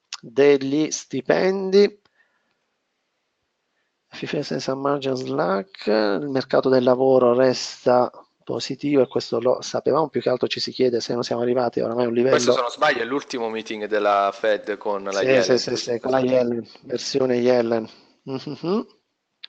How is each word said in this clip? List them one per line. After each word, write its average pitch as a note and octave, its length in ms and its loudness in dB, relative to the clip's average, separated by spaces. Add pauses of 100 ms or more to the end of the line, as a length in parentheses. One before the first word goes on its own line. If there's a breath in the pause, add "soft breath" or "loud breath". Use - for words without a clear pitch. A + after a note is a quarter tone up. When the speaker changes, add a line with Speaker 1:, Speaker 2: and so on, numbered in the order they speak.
(200)
Speaker 1:
degli C#3 680 2
stipendi. F#3+ 1120 0 (2250)
fifa D3 260 -6
senza C#3 320 -6
margin C3+ 400 -2
slack, D3+ 720 -4
il D3 420 0
mercato C3+ 400 0
del C3 140 6
lavoro B2+ 500 4
resta B2 760 2 (320)
positivo C3+ 600 -2
e - 60 4
questo A#2+ 320 -4
lo B2+ 200 0
sapevamo, C#3 480 -2
più A#2+ 140 -6
che - 80 0
altro B2+ 180 0
ci - 120 -6
si A#2+ 120 -6
chiede A#2+ 280 0
se - 120 -6
non A#2+ 100 -2
siamo A#2+ 200 -4
arrivati B2 380 0
oramai A#2 260 -2
a - 20 -2
un A#2 60 -4
livello. B2+ 360 2
Speaker 2:
Questo, - 20 4
se C3 80 2
non A#2+ 100 -4
sbaglio, C#3 300 0
è A2+ 60 -4
l'ultimo B2 420 -6
meeting A2 380 -8
della G2+ 440 2
Fed G#2 460 -2
con G2 280 -6
la G2 180 -2
Speaker 1:
Sì, - 20 0
Speaker 2:
Yellen, C3 180 4
Speaker 1:
sì, C3 160 2
sì, B2 180 -4
Speaker 2:
giusto? - 20 -4
Speaker 1:
sì, A#2+ 200 -6
con B2+ 120 -6
la C3 100 2
Yellen, B2 480 0 (140)
versione B2+ 540 -2
Yellen. A#2 520 2 (360 soft breath)
Mhm. D3+ 640 -6 (640)